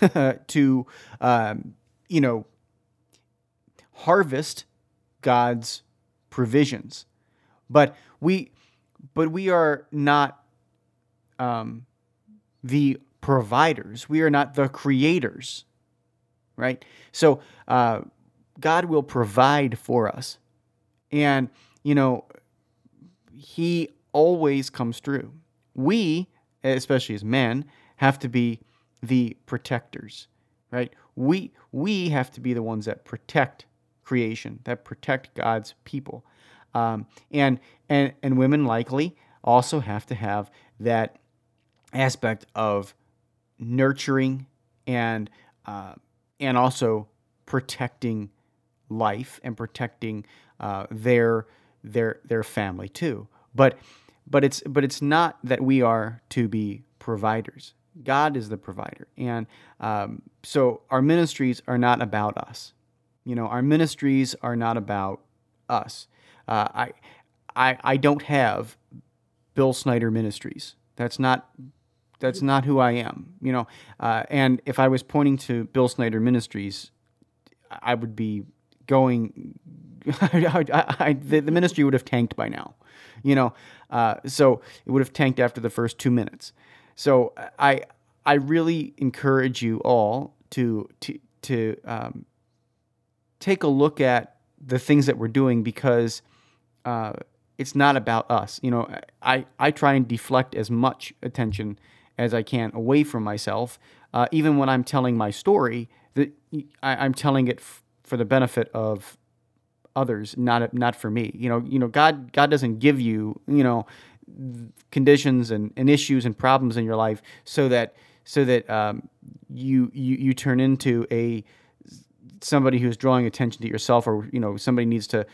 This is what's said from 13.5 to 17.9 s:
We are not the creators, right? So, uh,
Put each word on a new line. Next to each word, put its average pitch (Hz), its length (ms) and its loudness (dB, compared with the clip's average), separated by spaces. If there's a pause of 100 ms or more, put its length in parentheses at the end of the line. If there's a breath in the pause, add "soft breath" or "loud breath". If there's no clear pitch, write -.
We 156 140 0
are 156 80 4
not 143 240 0
the 139 140 2
creators, 143 960 -2 (920)
right? 127 280 -4 (280 loud breath)
So, - 280 4 (260 loud breath)
uh, 120 360 2 (580)